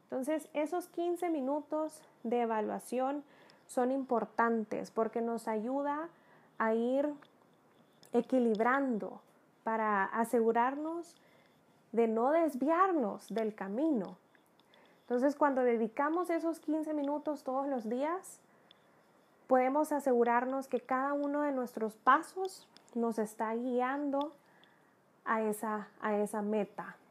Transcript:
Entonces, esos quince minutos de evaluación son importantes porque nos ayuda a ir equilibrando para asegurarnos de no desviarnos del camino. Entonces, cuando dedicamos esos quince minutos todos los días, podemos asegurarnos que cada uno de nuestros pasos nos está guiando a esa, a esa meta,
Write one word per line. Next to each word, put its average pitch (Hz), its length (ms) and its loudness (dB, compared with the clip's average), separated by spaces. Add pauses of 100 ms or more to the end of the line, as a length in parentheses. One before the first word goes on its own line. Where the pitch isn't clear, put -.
Entonces, 294 500 -4
esos 330 340 -2
quince 349 420 -2
minutos 302 720 -4 (220)
de 240 180 0
evaluación 226 840 -2 (440)
son 247 240 0
importantes 233 1000 0
porque 226 320 -2
nos 233 280 -4
ayuda 277 580 -2 (500)
a 226 160 2
ir 262 400 0 (1000)
equilibrando 233 1080 2 (420)
para 214 420 2
asegurarnos 240 1120 0 (760)
de 226 160 2
no 226 240 2
desviarnos 311 1040 2
del 214 200 -2
camino. 202 640 -2 (840)
Entonces, 254 340 0
cuando 277 260 4
dedicamos 269 680 0
esos 320 320 -2
quince 311 320 -2
minutos 294 500 -4
todos 269 240 -2
los 247 220 -2
días, 302 500 -4 (1080)
podemos 262 440 2
asegurarnos 254 800 0
que 247 100 -2
cada 262 340 -2
uno 285 280 -2
de 294 100 0
nuestros 233 460 -6
pasos 330 680 2 (280)
nos 233 240 -2
está 214 340 -4
guiando 262 800 -2 (920)
a 220 160 0
esa, 214 480 -4 (100)
a 214 160 -2
esa 208 260 0
meta, 202 540 -4 (160)